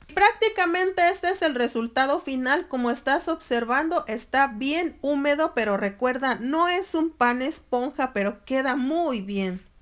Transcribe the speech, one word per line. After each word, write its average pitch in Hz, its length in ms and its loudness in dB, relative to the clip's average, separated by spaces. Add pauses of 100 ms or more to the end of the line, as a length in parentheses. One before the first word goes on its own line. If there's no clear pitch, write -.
(140)
Prácticamente 370 960 2
este 359 220 0
es 392 100 0
el 311 140 0
resultado 247 640 0
final, 269 480 0
como 240 240 -2
estás 269 360 0
observando, 311 800 0
está 254 400 0
bien 277 540 -4
húmedo, 285 520 0
pero 214 220 0
recuerda, 240 600 -2
no 294 340 0
es 359 260 -2
un 330 140 0
pan 240 320 0
esponja, 254 720 -2
pero 202 320 -2
queda 262 300 0
muy 277 460 0
bien. 190 440 -4 (160)